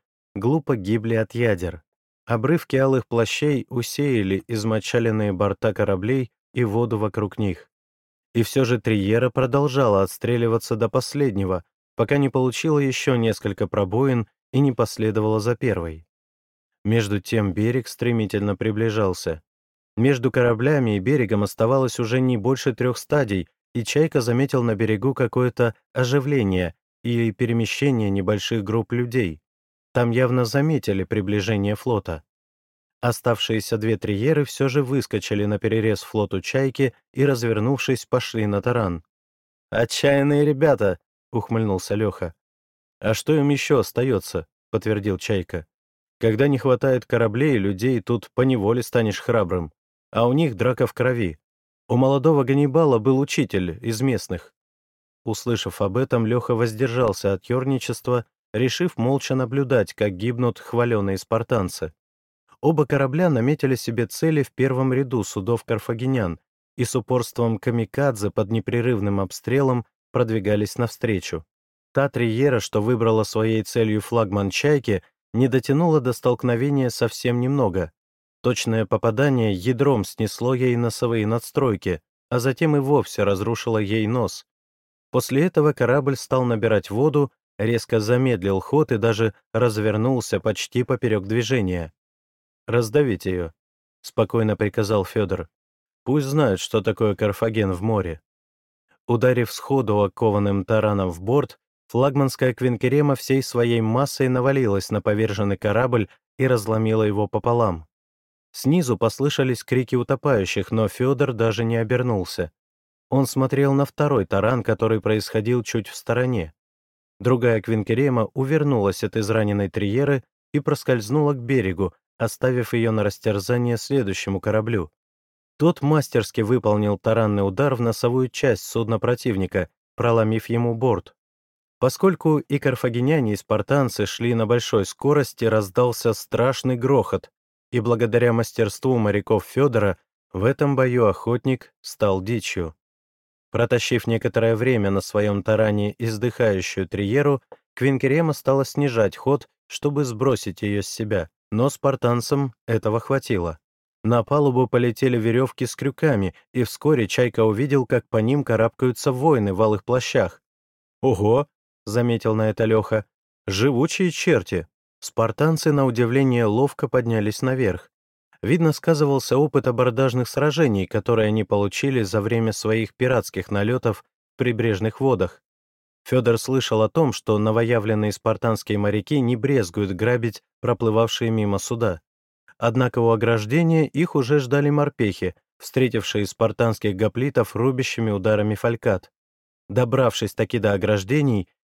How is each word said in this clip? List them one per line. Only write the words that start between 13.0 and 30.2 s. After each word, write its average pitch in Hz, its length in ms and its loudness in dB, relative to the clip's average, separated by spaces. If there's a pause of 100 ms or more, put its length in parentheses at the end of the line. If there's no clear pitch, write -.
несколько 107 520 -2
пробоин 113 580 0 (260)
и 127 80 2
не 139 120 2
последовала 110 680 0
за 117 160 -2
первой. 85 520 -4 (800)
Между 104 360 0
тем 101 320 -2
берег 113 360 -2
стремительно 107 680 -2
приближался. 104 880 -2 (540)
Между 131 360 2
кораблями 120 640 2
и 98 40 0
берегом 107 440 0
оставалось 127 560 0
уже 120 200 0
не 127 160 2
больше 123 380 -2
трех 123 240 -2
стадий, 104 500 -2 (260)
и 117 100 -4
Чайка 156 360 0
заметил 120 420 0
на 113 120 0
берегу 110 400 0
какое-то 123 600 0 (180)
оживление 123 840 0 (300)
и 117 280 0
перемещение 117 800 0
небольших 101 540 -2
групп 110 280 -2
людей. 120 480 -2 (540)
Там 123 160 2
явно 123 340 2